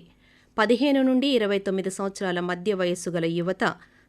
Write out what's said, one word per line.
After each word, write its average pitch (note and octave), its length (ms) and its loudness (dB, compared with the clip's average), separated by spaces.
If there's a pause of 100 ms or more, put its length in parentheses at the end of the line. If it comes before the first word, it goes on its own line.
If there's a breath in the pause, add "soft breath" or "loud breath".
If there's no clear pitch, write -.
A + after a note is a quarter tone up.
(580 soft breath)
పదిహేను B3 440 4
నుండి C4 260 2
ఇరవై G#3 320 2
తొమ్మిది F#3+ 300 -2
సంవత్సరాల F#3+ 500 -4
మధ్య F3+ 340 -2
వయస్సు F3+ 360 -2
గల E3+ 160 -2
యువత E3+ 380 -2 (460 loud breath)